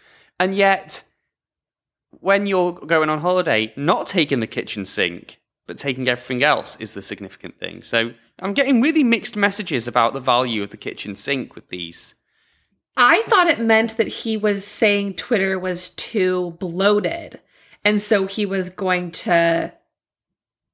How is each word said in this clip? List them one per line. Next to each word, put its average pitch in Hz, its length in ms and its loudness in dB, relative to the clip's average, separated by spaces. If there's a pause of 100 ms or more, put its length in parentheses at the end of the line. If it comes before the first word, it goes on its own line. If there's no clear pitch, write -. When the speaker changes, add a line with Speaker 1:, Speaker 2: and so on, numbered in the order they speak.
(400)
Speaker 1:
And 190 160 0
yet, 196 480 2 (1080)
when 202 340 0
you're 180 280 2
going 156 360 0
on 156 100 0
holiday, 160 560 0
not 160 320 0
taking 143 320 0
the 110 80 -2
kitchen - 380 -6
sink - 540 -4 (280)
but 87 100 -12
taking 131 300 -4
everything 123 360 -2
else 143 360 0
is 110 140 -10
the 98 80 -10
significant - 580 -12
thing. 90 240 -12
So 117 280 -2 (280)
I'm 196 140 -4
getting 254 280 4
really 302 220 2
mixed 226 320 0
messages 190 520 -2
about 117 260 2
the 131 60 -6
value 123 440 0
of 101 80 -10
the 107 60 -18
kitchen - 380 -10
sink 135 400 -6
with - 140 -20
these. 87 460 -12 (840)
Speaker 2:
I 320 260 6
thought 359 240 4
it 294 120 2
meant 226 380 2
that 214 100 0
he 220 300 -4
was 202 280 0
saying 202 500 0
Twitter 190 420 0
was 180 320 -6
too 185 720 -2
bloated, 190 800 0 (440)
and 208 180 2
so 196 260 4
he 208 180 -4
was 185 240 -2
going 180 420 -2
to 170 640 0 (1000)